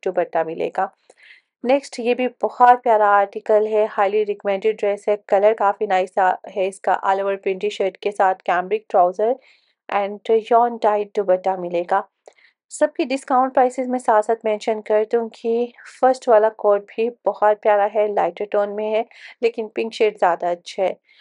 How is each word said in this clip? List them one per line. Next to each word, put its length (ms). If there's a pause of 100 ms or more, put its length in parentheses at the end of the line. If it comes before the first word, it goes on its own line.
दुपट्टा 400
मिलेगा। 460 (720)
नेक्स्ट 360
ये 160
भी 120 (140)
बहुत 420
प्यारा 260
आर्टिकल 580
है, 200
हाईली 360
रिकमेंडेड 540
ड्रेस 320
है, 80 (100)
कलर 260
काफ़ी 340
नाइस 320
आ-, 160 (140)
है 180
इसका। 360
all 200
over 200
प्रिंटेड 280
शर्ट 260
के 140
साथ 340
कैमरिक 440
ट्राउजर 460 (540)
and 420 (200)
यॉन 260
टाइट 380
दुपट्टा 420
मिलेगा। 500 (640)
सबकी 340
डिस्काउंट 480
प्राइसेस 340
मैं 120
साथ 220
साथ 240
मेंशन 360
कर 300
दूँगी। 640 (280)
फर्स्ट 280
वाला 200 (100)
कोट 220
भी 280 (160)
बहुत 360
प्यारा 240
है, 280
लाइटर 320
टोन 240
में 220
है 140 (380)
लेकिन 240
पिंक 260
शेड 240
ज़्यादा 340
अच्छा 320
है। 120 (260)